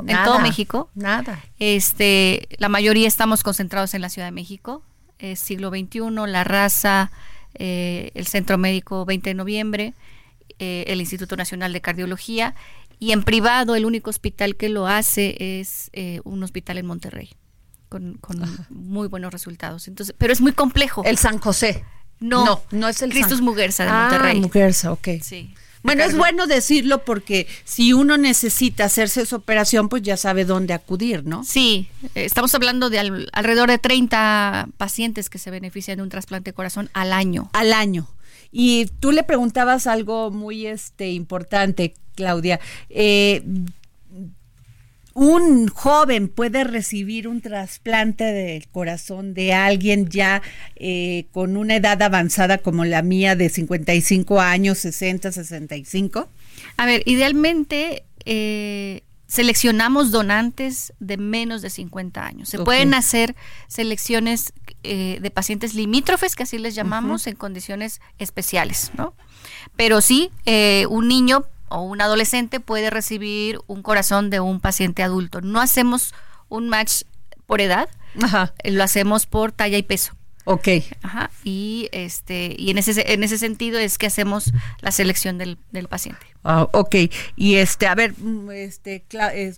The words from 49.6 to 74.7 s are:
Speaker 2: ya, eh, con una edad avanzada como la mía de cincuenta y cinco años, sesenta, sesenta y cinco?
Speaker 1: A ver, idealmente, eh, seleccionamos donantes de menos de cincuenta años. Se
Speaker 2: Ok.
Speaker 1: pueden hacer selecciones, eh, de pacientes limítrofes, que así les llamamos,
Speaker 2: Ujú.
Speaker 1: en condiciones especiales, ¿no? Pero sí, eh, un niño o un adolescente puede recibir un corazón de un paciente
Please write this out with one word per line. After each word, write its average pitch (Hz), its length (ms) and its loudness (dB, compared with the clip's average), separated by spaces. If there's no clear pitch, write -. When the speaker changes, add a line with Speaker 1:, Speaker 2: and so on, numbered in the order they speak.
Speaker 2:
ya, 196 320 2
eh, 180 540 -4
con 185 260 -2
una 214 180 0
edad 208 260 4
avanzada 190 580 4
como 170 260 0
la 170 160 2
mía 185 340 2
de 175 140 2
cincuenta 165 440 -2
y 170 80 6
cinco 190 380 4
años, 185 400 4
sesenta, 185 520 -4
sesenta 160 440 -10
y 143 100 -12
cinco? 196 440 -4
Speaker 1:
A 240 80 2
ver, 240 200 2
idealmente, 302 960 2
eh, 208 760 -6
seleccionamos 240 840 2
donantes 233 880 0
de 196 180 -6
menos 226 440 -4
de 185 80 -10
cincuenta 185 560 -10
años. - 240 -12
Se 208 100 -8
Speaker 2:
Ok. 180 60 -2
Speaker 1:
pueden 269 280 6
hacer 240 420 2
selecciones, 226 840 -2
eh, 185 380 -4
de 196 100 -6
pacientes 208 420 -4
limítrofes, 277 640 0
que - 80 -6
así 240 140 -8
les 226 180 -6
llamamos, 214 480 -4
Speaker 2:
Ujú. 240 80 -6
Speaker 1:
en 202 60 -10
condiciones 202 640 -10
especiales, - 800 -2
¿no? 349 160 -6
Pero 220 260 6
sí, 302 300 4
eh, 208 440 4
un 226 180 2
niño 254 380 6
o 170 120 -6
un 202 200 -4
adolescente 220 580 0
puede 220 300 -2
recibir 214 680 -4
un 202 140 -10
corazón 202 480 2
de 196 120 0
un 185 180 -2
paciente 190 440 -2